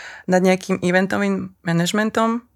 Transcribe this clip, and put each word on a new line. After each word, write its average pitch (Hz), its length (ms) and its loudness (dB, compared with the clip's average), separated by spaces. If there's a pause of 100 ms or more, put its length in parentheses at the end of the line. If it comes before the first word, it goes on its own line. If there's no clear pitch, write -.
(260)
nad 185 160 4
nejakým 185 400 2
eventovým 190 800 0
manažmentom, 214 800 0 (140)